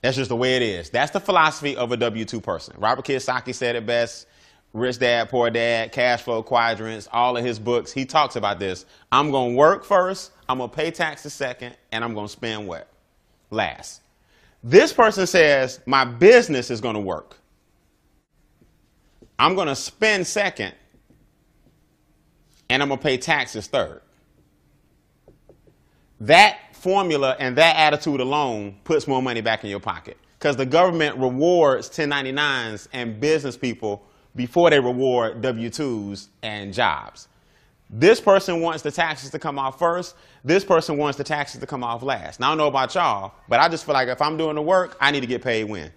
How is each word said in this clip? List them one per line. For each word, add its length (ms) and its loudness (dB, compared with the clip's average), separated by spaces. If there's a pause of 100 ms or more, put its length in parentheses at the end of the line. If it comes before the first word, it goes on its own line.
That's 160 0
just 120 -4
the 60 -2
way 200 0
it 80 0
is. 260 -6
That's 220 -2
the 80 -4
philosophy 560 0
of 160 -4
a 60 -4
W 280 -4
two 160 -10
person. 380 -8
Robert 260 -2
Kiyosaki 480 -4
said 220 -4
it 100 -6
best, 400 -4 (480)
Rich 240 -4
Dad, 320 0
Poor 220 0
Dad, 400 -2
Cash 320 0
Flow 180 -4
Quadrants, 720 -2
all 240 0
of 80 -4
his 140 -4
books, 320 -2
he 120 -6
talks 320 0
about 220 -4
this. 300 -8 (240)
I'm 180 2
gonna 240 0
work 320 4
first, 460 0 (180)
I'm 80 0
gonna 140 -8
pay 180 -4
taxes 440 -6
second, 440 -10 (140)
and 120 -4
I'm 120 -6
gonna 120 -8
spend 400 -8
what? 200 -12 (640)
Last. 500 -6 (600)
This 280 6
person 360 2
says, 580 2
"My 180 2
business 680 6
is 100 -6
gonna 180 -4
work. 380 -8 (2000)
I'm 160 2
gonna 220 -2
spend 500 -2
second, 480 -6 (2000)
and 120 2
I'm 60 0
gonna 140 -4
pay 160 0
taxes 500 -4
third." 340 -4 (2250)
That 360 6 (160)
formula 640 0
and 200 -2
that 180 6
attitude 460 0
alone 640 -4
puts 220 0
more 140 0
money 200 -4
back 240 -2
in 40 -8
your 120 -6
pocket, 360 -10 (220)
'cause 160 0
the 100 -2
government 520 2
rewards 720 2
ten 180 -4
ninety-nines 840 -2
and 260 -8
business 380 -2
people 460 -6 (320)
before 340 4
they 100 6
reward 600 0
W 280 -4
twos 600 -8 (120)
and 320 -10
jobs. 540 0 (600)
This 320 6
person 400 2
wants 220 -4
the 80 -4
taxes 400 -4
to 80 -8
come 200 -6
off 180 -6
first. 380 -2 (300)
This 180 4
person 340 2
wants 200 -2
the 80 -6
taxes 340 -6
to 80 -12
come 160 -8
off 200 -6
last. 360 -6
Now, 80 0
I 40 4
don't 80 -2
know 80 4
about 280 0
y'all, 380 -2 (160)
but 100 4
I 80 6
just 180 -4
feel 80 -2
like 140 0
if 140 -4
I'm 160 -2
doing 180 -4
the 60 -4
work, 400 0
I 100 4
need 80 0
to 80 -6
get 160 -4
paid 220 -2
when? 320 -10